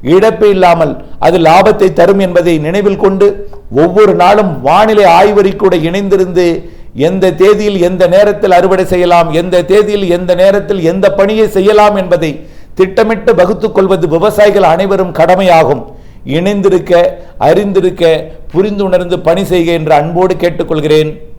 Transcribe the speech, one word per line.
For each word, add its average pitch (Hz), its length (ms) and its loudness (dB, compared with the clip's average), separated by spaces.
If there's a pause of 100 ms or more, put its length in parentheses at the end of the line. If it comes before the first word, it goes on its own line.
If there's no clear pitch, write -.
(120)
இழப்பு 208 420 2
இல்லாமல் 170 380 2 (340)
அது 165 100 2 (120)
லாபத்தை 190 400 4 (100)
தரும் 196 280 2
என்பதை 175 280 0 (120)
நினைவில் 196 360 -2
கொண்டு, 196 240 2 (560)
ஒவ்வொரு 190 300 4 (100)
நாளும் 196 300 2 (160)
வானிலை 208 360 2 (140)
ஆய்வறிக்கையோடு 196 580 2 (120)
இணைந்திருந்து, 185 580 -2 (640)
எந்த 190 180 0 (140)
தேதியில் 202 380 2 (100)
எந்த 185 160 0 (100)
நேரத்தில் 202 420 2
அறுவடை 185 320 2
செய்யலாம், 175 400 2 (120)
எந்த 180 300 0
தேதியில் 202 340 0 (120)
எந்த 180 240 -2
நேரத்தில் 190 400 0 (100)
எந்த 190 160 0 (120)
பணியை 214 360 2
செய்யலாம் 208 460 2
என்பதை 165 300 -2 (480)
திட்டமிட்டு 214 600 0
வகுத்துக் 190 380 -2
கொள்வது 190 380 0
விவசாயிகள் 202 580 2
அனைவரும் 185 460 -2
கடமையாகும். 165 640 2 (540)
இணைந்திருக்க, 185 560 0 (560)
அறிந்திருக்க, 185 640 0 (400)
புரிந்துணர்ந்து 185 680 -2 (100)
பணி 185 240 0
செய்க 170 260 0
என்று 156 220 0
அன்போடு 175 420 -2
கேட்டுக்கொள்கிறேன். 156 720 -2 (260)